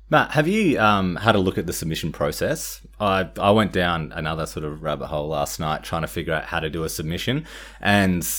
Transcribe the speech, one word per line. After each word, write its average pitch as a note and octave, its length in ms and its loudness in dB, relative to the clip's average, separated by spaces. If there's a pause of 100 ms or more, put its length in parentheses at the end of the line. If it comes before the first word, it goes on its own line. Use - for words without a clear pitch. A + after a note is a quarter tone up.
Matt, C#3+ 220 4
have D3+ 160 2
you, G3 320 2
um, G2 380 4
had G#2+ 180 4
a G2+ 40 6
look F#2 180 2
at F2 100 -2
the E2+ 60 -4
submission D#2+ 400 -4
process? - 680 -2 (180)
I, F#2+ 400 0
I G2+ 140 4
went G#2+ 220 4
down F2 420 0
another D#2+ 300 -4
sort - 180 -8
of D2+ 200 -8
rabbit D2+ 240 -4
hole D2+ 200 -4
last D2 320 -2
night D#2 240 -2
trying E2 200 -4
to D#2 40 -4
figure F2 260 -4
out D2+ 120 -2
how E2+ 160 -4
to D#2 80 -4
do D#2+ 160 -4
a D#2 40 -4
submission, F2 560 -4 (360)
and F#2+ 440 4 (140)